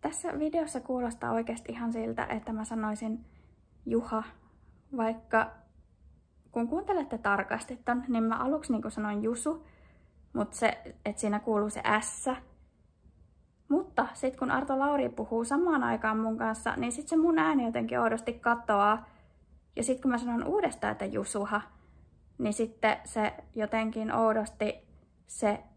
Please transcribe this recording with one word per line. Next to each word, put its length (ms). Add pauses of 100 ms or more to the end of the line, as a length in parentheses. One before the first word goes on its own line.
tässä 380
videossa 400
kuulostaa 520
oikeasti 400
ihan 220
siltä, 320
että 280
mä 120
sanoisin 600 (600)
Juha, 380 (720)
vaikka 540 (1000)
kun 160
kuuntelette 500
tarkasti 680
ton, 220
niin 160
mä 140
aluksi 340
niinku 180
sanoin 340
"Jusu", 420 (680)
mut 200
se, 420 (100)
et 120
siinä 220
kuuluu 300
se 120 (200)
S. 280 (1400)
Mutta 460
sit 220
kun 160
Arto 280
Lauri 300
puhuu 360
samaan 380
aikaan 340
mun 200
kanssa, 380
niin 160
sit 160
se 100
mun 220
ääni 260
jotenkin 340
oudosti 340
katoaa. 720 (680)
Ja 80
sit 180
kun 100
mä 60
sanon 300
uudestaan, 440
että 140
"Jusuha", 560 (760)
niin 160
sitten 500
se 300 (220)
jotenkin 560
oudosti 760 (400)
se 360 (120)